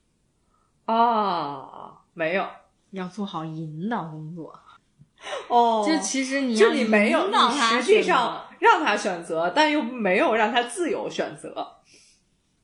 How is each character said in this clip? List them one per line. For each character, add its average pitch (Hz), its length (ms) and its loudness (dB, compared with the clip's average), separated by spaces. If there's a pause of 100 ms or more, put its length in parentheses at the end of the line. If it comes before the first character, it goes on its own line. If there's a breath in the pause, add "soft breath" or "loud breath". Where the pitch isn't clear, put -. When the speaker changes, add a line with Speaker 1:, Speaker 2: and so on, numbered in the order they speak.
(840)
Speaker 1:
啊， 202 1160 -2 (120)
没 165 200 -2
有。 190 120 -2 (440)
Speaker 2:
要 185 180 -10
做 196 160 -8
好 170 200 -8
引 160 440 -8
导 220 160 -4
工 156 300 -12
作。 160 260 -16 (880 loud breath)
Speaker 1:
哦。 233 380 4
Speaker 2:
就 320 120 2
其 269 240 -4
实 269 200 -2
你 247 160 -2
要 - 100 8
Speaker 1:
就 330 60 2
你 262 100 0
没 220 260 4
有， 330 160 2
Speaker 2:
引 403 60 -4
导 339 160 4
他 240 280 2
Speaker 1:
你 254 40 2
实 - 60 -4
际 403 160 6
上 254 440 0 (120)
让 359 260 4
他 208 120 2
选 180 280 -4
择， 165 200 -2
Speaker 2:
选 180 60 0
择。 - 40 -8
Speaker 1:
但 302 160 4
又 294 120 0
没 226 360 0
有 262 160 2
让 220 180 2
他 247 120 2
自 302 260 -4
由 127 180 -4
选 151 280 -6
择。 - 400 -12 (880 soft breath)